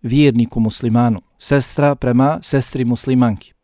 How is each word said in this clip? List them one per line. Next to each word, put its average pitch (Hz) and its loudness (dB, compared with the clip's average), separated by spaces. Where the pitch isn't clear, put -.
vjerniku 120 2
muslimanu, 113 0
sestra 143 -2
prema 131 0
sestri 131 -4
muslimanki? 120 -2